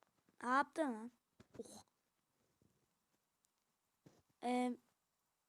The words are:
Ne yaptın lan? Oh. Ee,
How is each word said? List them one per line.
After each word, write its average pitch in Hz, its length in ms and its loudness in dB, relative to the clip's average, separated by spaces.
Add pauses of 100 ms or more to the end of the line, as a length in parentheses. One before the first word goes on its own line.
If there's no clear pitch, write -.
(440)
Ne 240 60 -2
yaptın 269 340 2
lan? 233 280 -4 (480)
Oh. - 240 -14 (2500)
Ee, 247 320 2 (720)